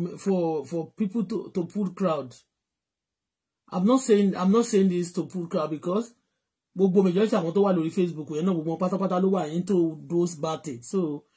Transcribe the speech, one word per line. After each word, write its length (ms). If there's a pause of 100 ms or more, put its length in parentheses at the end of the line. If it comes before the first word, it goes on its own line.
(180)
for, 480
for 260
people 320
to, 300
to 100
pull 260
crowd. 440 (1400)
I'm 140
not 140
saying, 360
I'm 160
not 140
saying 240
this 220
to 120
pull 220
crowd 240
because 420 (640)
gbogbo 260
majority 340
àwọn 180
tó 80
wà 100
lórí 180
Facebook 400
yẹn 140
náà, 100
gbogbo 220
wọn 40
pátápátá 420
ló 80
wà 220
into 460 (100)
those 280
bad 280
things. 260
So 340 (120)